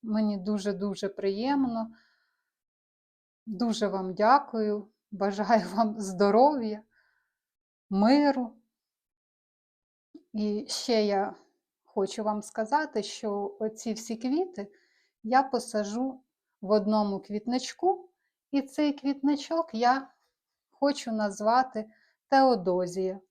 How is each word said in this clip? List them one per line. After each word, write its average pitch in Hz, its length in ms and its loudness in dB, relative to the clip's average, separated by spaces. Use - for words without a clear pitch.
Мені 214 340 0
дуже-дуже 196 720 -4
приємно. 226 840 -2
Дуже 220 420 -2
вам 185 260 -4
дякую. 214 760 2
Бажаю 202 540 2
вам 220 240 0
здоров'я, 214 800 2
миру. 254 640 2
І 214 360 -2
ще 220 360 0
я 202 300 0
хочу 202 400 -4
вам 208 180 -2
сказати, 233 640 -2
що 202 560 -6
оці 220 340 -4
всі 226 220 -8
квіти 254 560 -4
я 247 200 4
посажу 233 760 -4
в 196 100 -2
одному 208 480 2
квітничку, 247 880 -2
і 277 100 2
цей 285 320 -2
квітничок 285 800 -2
я 247 360 2
хочу 277 400 -2
назвати 214 800 0
Теодозія. 190 920 2